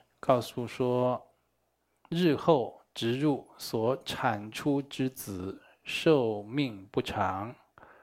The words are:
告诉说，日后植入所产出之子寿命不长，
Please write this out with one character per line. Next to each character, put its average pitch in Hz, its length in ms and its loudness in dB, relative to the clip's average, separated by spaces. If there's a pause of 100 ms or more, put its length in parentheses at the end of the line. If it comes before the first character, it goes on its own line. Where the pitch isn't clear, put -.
(180)
告 123 220 4
诉 117 260 -8
说， 123 680 -2 (720)
日 165 260 4
后 131 480 2 (120)
植 120 260 -2
入 147 260 0 (120)
所 120 460 -2
产 107 460 -4
出 143 300 0
之 135 300 -4
子 95 520 -10 (220)
寿 117 600 2
命 110 420 -4
不 120 160 -2
长， 98 520 -2 (480)